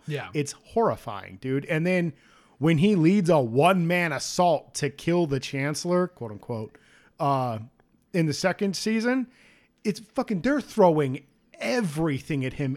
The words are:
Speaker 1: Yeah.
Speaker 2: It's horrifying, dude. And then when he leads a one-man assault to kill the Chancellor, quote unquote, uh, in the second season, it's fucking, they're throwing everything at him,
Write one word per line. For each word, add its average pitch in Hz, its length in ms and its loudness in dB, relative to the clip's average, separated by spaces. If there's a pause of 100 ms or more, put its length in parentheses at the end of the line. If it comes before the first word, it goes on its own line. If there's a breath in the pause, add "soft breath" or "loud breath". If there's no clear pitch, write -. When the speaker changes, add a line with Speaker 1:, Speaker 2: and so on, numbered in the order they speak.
Speaker 1:
Yeah. 135 260 -8
Speaker 2:
It's 143 200 -4
horrifying, 101 920 -4
dude. 135 240 -4
And 165 200 -2
then 175 280 0 (440 soft breath)
when 156 200 2
he 208 160 6
leads 175 340 4
a 165 120 6
one-man 170 720 2
assault 156 640 0
to 143 120 -2
kill 170 380 0
the 135 140 -2
Chancellor, 151 680 -2
quote 117 240 -12
unquote, 110 480 -10 (420 soft breath)
uh, 127 380 0 (560)
in 165 120 2
the 147 60 -2
second 185 440 -2
season, 233 500 0 (560 soft breath)
it's - 160 -4
fucking, 226 420 -4
they're 269 200 0
throwing 156 640 2 (340)
everything 160 840 -2
at 131 100 -6
him, 139 220 -4